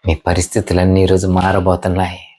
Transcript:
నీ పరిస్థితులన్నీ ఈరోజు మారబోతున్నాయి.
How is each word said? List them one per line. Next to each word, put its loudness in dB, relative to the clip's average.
నీ 2
పరిస్థితులన్నీ 0
ఈరోజు 2
మారబోతున్నాయి. -2